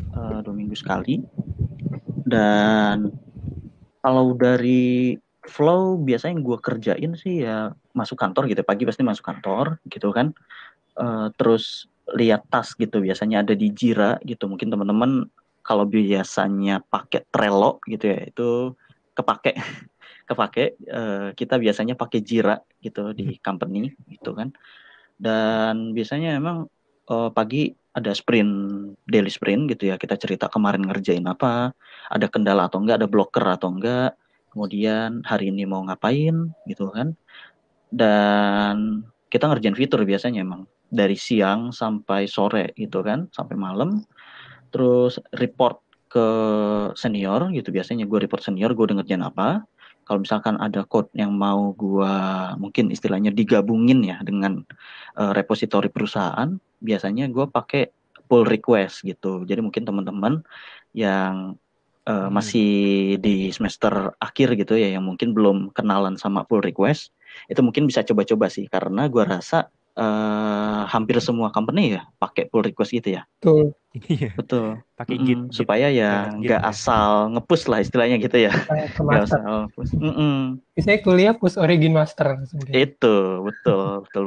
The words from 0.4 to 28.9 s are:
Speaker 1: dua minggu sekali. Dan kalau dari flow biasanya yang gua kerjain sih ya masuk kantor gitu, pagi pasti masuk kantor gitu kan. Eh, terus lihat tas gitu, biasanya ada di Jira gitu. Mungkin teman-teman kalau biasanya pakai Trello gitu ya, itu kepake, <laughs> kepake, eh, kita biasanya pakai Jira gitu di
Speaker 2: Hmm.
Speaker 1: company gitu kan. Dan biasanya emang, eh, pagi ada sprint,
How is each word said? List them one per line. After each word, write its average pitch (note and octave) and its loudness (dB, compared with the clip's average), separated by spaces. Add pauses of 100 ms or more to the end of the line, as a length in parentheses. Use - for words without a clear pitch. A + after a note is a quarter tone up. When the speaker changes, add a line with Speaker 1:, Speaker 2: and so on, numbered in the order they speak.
Speaker 1:
dua G#2 -10
minggu G#2 -8
sekali. - -4 (1000)
Dan G#2 2 (920)
kalau B2+ 4
dari B2 2 (300)
flow F3+ 2
biasanya D3 -2
yang C#3+ -4
gua A#2+ -2
kerjain A#2 -4
sih E3+ -4
ya G#2+ -4 (240)
masuk - -4
kantor A2+ 0
gitu, G2 -2
pagi G2+ 0
pasti A2+ -2
masuk A2 -2
kantor G#2+ -4 (100)
gitu G#2 -4
kan. C#3+ -2 (640)
Eh, A2 -2
terus - 0 (240)
lihat A2+ 2
tas - -2
gitu, G#2+ 0
biasanya G#2 0
ada G#2 0
di G#2+ 2
Jira G#2+ 2
gitu. A#2+ -8
Mungkin G2 -4
teman-teman A2 0 (320)
kalau G#2 2
biasanya G2 0
pakai - -6
Trello G#2 2
gitu A2 -6
ya, G2 -2
itu A#2+ -4 (460)
kepake, - 0
<laughs> - -14 (400)
kepake, - -2
eh, G2+ -6
kita B2 0
biasanya A2 0
pakai A#2 -2
Jira G#2+ 0 (180)
gitu G#2+ -8
di - -6
Speaker 2:
Hmm. - -20
Speaker 1:
company G2+ -6 (220)
gitu - -12
kan. B2+ -8 (640)
Dan A2 -2
biasanya D3 -4
emang, E3 -6 (400)
eh, A2+ -2
pagi A#2 -2 (180)
ada A2 -4
sprint, G#2 2 (500)